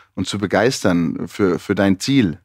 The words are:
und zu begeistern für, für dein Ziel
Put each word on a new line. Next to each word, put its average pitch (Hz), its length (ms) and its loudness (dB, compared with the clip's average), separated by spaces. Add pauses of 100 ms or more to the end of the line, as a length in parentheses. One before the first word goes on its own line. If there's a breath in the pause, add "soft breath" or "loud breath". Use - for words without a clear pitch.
(140 loud breath)
und 98 120 -4
zu - 120 -6
begeistern 95 880 0
für, 90 300 0
für - 160 -2
dein 98 260 0
Ziel 117 440 2